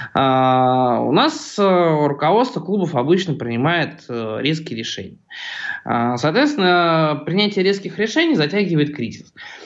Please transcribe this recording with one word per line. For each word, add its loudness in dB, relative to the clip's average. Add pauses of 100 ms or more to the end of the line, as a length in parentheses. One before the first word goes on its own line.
(140)
а, 2
у 0
нас, 0
э, 4
руководство 0
клубов -2
обычно 2
принимает, -2
э, -6
резкие -4
решения. -10 (680)
А, 0
соответственно, 2
принятие 0
резких -2
решений 2
затягивает 0
кризис. -10 (320)